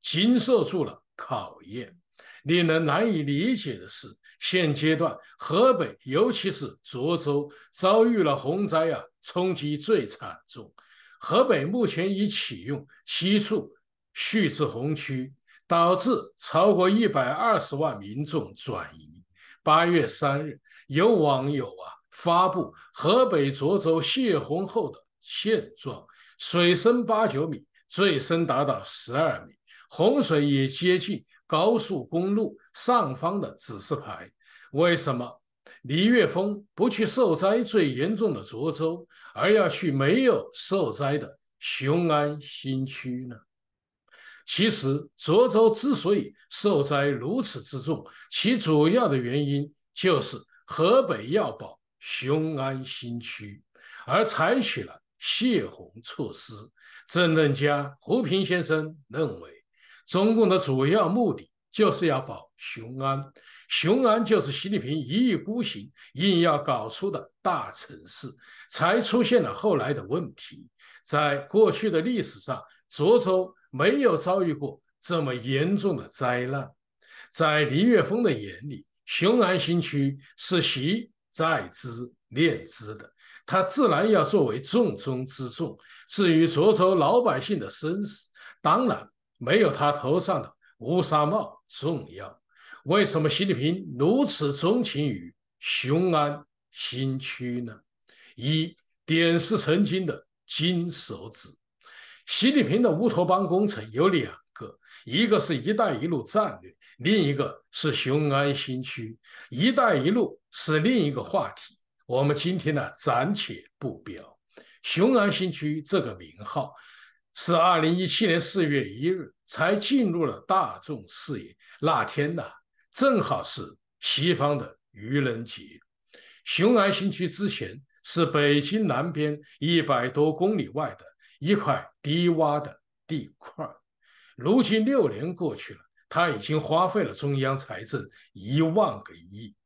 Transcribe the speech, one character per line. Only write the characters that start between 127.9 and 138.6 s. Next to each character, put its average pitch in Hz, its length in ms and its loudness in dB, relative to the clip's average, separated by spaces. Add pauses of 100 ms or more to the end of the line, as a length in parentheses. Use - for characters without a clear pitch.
是 165 240 0
北 147 340 4
京 208 280 -2
南 147 240 -2
边 151 260 -4 (220)
一 160 200 2
百 131 280 0
多 147 240 2
公 190 260 0
里 139 120 -4
外 143 180 -6 (100)
的 - 60 -20 (340)
一 170 160 2
块 143 320 -2 (140)
低 175 300 0
洼 151 320 0
的 - 180 -14 (260)
地 156 300 -6
块 - 260 -16
儿， - 140 -12 (600)
如 196 260 2
今 220 220 2
六 247 220 2
年 131 280 -4
过 160 200 -4
去 - 200 -16
了， - 60 -20 (280)
它 165 220 0
已 117 80 -4
经 147 200 -2
花 156 300 0
费 196 140 -2
了 101 100 -4
中 143 280 -4
央 135 180 -2
财 107 260 -12
政 113 180 -6 (300)
一 120 300 -2